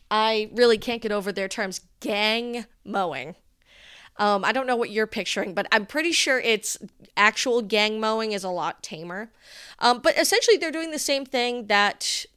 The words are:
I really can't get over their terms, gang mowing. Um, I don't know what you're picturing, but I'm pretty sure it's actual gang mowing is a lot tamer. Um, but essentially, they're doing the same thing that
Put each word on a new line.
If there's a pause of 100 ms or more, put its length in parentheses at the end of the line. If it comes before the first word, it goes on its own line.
I
really
can't
get
over
their
terms, (180)
gang (180)
mowing. (840)
Um,
I
don't
know
what
you're
picturing,
but
I'm
pretty
sure
it's (360)
actual
gang
mowing
is
a
lot
tamer. (460)
Um,
but
essentially,
they're
doing
the
same
thing
that (120)